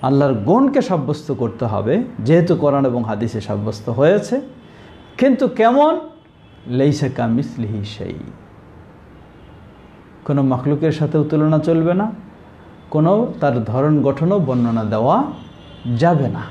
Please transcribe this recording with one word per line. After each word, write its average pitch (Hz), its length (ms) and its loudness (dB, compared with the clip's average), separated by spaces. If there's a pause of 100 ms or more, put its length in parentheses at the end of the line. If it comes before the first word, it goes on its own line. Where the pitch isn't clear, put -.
আল্লাহর 139 320 2
গুণকে 233 480 2
সাব্যস্ত 147 500 -4
করতে 117 340 -4
হবে, 110 380 0 (160)
যেহেতু 165 360 4
কোরআন 139 300 0
এবং 120 180 -2
হাদিসে 110 380 -4
সাব্যস্ত 104 480 -6
হয়েছে, 202 520 2 (760)
কিন্তু 262 300 2
কেমন? 285 520 2 (680)
লাইসা 135 420 2
কামিসলিহি 117 760 -4
শাই, - 280 -10 (2000)
কোনো 139 180 0
মখলুকের 143 480 0
সাথেও 151 320 0
তুলনা 156 360 2
চলবে 165 340 2
না, 208 180 -2 (760)
কোনো 185 500 2
তার 123 240 0
ধরন 135 380 2
গঠনও 160 380 2
বর্ণনা 120 440 0
দেওয়া 117 400 0 (760)
যাবে 151 300 2
না। 107 240 -6